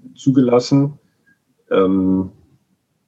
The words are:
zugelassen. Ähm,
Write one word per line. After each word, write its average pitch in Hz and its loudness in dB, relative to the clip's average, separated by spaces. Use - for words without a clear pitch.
zugelassen. 135 0
Ähm, 95 0